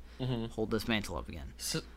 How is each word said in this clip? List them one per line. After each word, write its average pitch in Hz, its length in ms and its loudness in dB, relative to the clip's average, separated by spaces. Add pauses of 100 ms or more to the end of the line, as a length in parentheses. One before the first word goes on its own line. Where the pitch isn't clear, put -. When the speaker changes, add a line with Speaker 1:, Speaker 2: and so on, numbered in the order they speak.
(200)
Speaker 1:
Mm-hmm. 123 320 2
Speaker 2:
hold 110 180 2
this 110 160 4
mantle 101 300 2
up 65 140 -4
again"? 73 260 -8
Speaker 1:
So, - 240 0 (160)